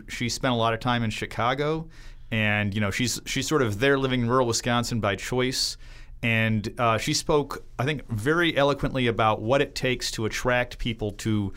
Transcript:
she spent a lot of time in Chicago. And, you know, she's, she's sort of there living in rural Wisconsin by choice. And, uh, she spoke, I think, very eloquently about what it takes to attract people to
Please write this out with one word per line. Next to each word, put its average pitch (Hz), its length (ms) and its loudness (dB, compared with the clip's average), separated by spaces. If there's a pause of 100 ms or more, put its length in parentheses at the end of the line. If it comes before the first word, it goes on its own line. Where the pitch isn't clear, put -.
she - 200 -4
spent 127 240 0
a 117 40 2
lot 113 160 4
of 113 80 -2
time 120 220 2
in 110 80 0
Chicago. 143 760 -2 (440)
And, 104 420 2
you 107 80 0
know, 101 100 0
she's, 120 340 0
she's - 220 -2
sort 151 140 4
of 101 180 0
there 139 180 4
living 127 240 0
in 117 80 0
rural 127 180 4
Wisconsin 120 540 0
by 101 160 2
choice. 127 580 -2 (480)
And, 110 560 2
uh, 113 180 4
she 151 160 0
spoke, 147 500 0 (140)
I 123 60 -2
think, 143 260 -4
very 151 460 2
eloquently 139 520 2
about 107 340 2
what 131 200 4
it 139 140 -2
takes 127 360 -2
to 113 140 -4
attract 123 540 0
people 110 320 -2
to 104 460 0